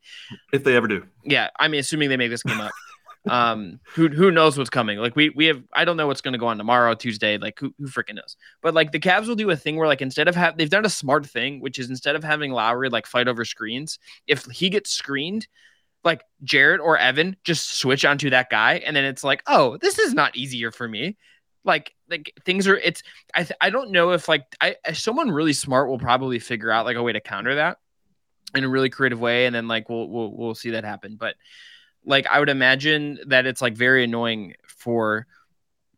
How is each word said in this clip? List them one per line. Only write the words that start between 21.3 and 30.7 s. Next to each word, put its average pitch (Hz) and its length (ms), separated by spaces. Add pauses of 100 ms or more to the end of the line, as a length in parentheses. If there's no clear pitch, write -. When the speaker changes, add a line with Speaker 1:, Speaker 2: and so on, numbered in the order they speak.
Speaker 2:
Like, 160 320 (120)
like, - 240 (140)
things 190 220
are, 196 100
it's, - 240 (320)
I - 60
th-, 170 200
I 190 120
don't 247 180
know 180 220
if, 175 160
like, 151 160 (180)
I, 139 140 (100)
I, 160 60
someone 240 400
really 151 220
smart 135 360
will 131 80
probably 127 400
figure 113 320
out, 110 160
like, 120 100
a 120 60
way 120 120
to 107 80
counter 110 340
that - 240 (720)
in 135 100
a 135 60
really 131 220
creative 123 280
way, 120 280
and 120 80
then, 117 120
like, 113 220
we'll, 117 180
we'll, 110 240
we'll 117 220
see - 160
that 110 140